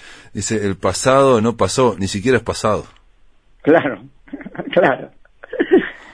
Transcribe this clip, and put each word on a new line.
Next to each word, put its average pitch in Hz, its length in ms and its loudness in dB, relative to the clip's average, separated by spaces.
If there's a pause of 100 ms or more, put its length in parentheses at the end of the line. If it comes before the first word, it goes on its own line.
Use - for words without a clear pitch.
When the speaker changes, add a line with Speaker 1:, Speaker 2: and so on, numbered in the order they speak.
(340)
Speaker 1:
dice, 107 320 -4
"El 98 100 -2
pasado 131 640 2
no 110 160 0
pasó, 113 440 0
ni 98 80 -2
siquiera 110 300 0
es 107 60 -6
pasado". 98 420 -4 (760)
Speaker 2:
Claro, 139 400 2 (300)
<laughs> - 400 -14
claro, - 400 0 (1040)